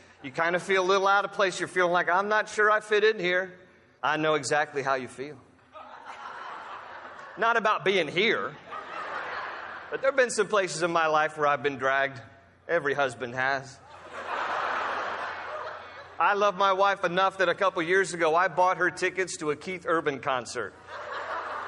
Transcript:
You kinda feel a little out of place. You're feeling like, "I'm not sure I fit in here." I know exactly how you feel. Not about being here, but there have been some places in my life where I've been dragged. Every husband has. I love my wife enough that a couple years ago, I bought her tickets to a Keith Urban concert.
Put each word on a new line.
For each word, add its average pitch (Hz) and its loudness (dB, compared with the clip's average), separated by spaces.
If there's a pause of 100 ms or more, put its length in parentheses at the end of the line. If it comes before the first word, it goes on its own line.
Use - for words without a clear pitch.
(220)
You 139 -12
kinda 165 0
feel 190 2
a 180 0
little 190 4
out 196 4
of 190 -10
place. 180 0
You're 165 -4
feeling 180 2
like, 175 2
"I'm 190 2
not 214 2
sure 214 4
I 214 4
fit 214 2
in 214 4
here." 180 0 (500)
I 147 2
know 156 4
exactly 147 0
how 135 0
you 131 -2
feel. 139 -12 (2000)
Not 226 2
about 196 2
being 180 2
here, 143 0 (1300)
but 147 -4
there 269 2
have 277 0
been 247 4
some 196 0
places 180 0
in 175 2
my 170 4
life 156 4
where 151 2
I've 143 2
been 139 0
dragged. 135 2 (480)
Every 143 2
husband 123 0
has. 131 -2 (2500)
I 180 2
love 202 2
my 190 4
wife 190 2
enough 185 2
that 180 2
a 165 2
couple 185 0
years 175 2
ago, 165 2
I 180 4
bought 180 2
her 175 2
tickets 180 -2
to 151 -2
a 147 -2
Keith 180 -10
Urban 151 0
concert. 120 -4 (960)